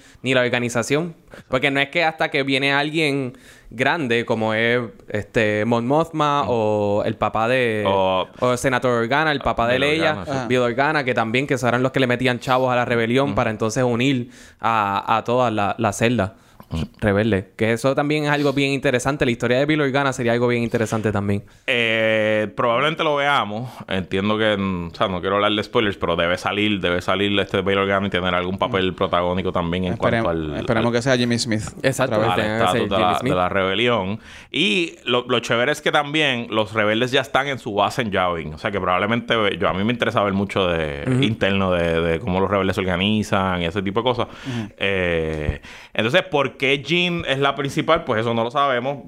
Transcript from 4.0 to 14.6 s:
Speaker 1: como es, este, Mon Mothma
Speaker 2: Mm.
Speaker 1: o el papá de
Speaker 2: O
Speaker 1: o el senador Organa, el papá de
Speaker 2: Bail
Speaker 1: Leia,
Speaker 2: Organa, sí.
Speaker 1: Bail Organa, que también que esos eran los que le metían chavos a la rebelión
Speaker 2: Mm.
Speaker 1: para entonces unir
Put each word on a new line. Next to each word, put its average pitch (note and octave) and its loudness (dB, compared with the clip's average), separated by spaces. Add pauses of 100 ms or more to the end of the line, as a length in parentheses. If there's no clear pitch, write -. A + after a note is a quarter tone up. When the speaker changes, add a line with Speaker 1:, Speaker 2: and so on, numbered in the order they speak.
Speaker 1:
como A2 0
es, A#2 2 (280)
este, G#2+ 0
Mon A#2 0
Mothma D3 0
Speaker 2:
Mm. - -4
Speaker 1:
o G#2+ 2
el A2+ -2
papá A2 0
de A#2+ 0
Speaker 2:
O F#2+ 2 (140)
Speaker 1:
o B2 2
el B2 0
senador B2+ 0 (100)
Organa, C#3+ 0
el C#3 -4
papá A#2 0
de B2 2
Speaker 2:
Bail - -2 (180)
Speaker 1:
Leia, D#3 2
Speaker 2:
Organa, G2 -8 (180)
sí. A#2+ -6
Speaker 1:
Bail B2 2
Organa, C3+ 0
que B2 0
también A#2+ 0
que C#3+ 0
esos B2 0
eran A#2+ 2
los C3 0
que C3 0
le C3 4
metían B2 0
chavos B2+ 0
a B2 0
la B2 2
rebelión A#2+ 2
Speaker 2:
Mm. - -6
Speaker 1:
para A2+ 2
entonces A2 -2
unir B2 0 (300)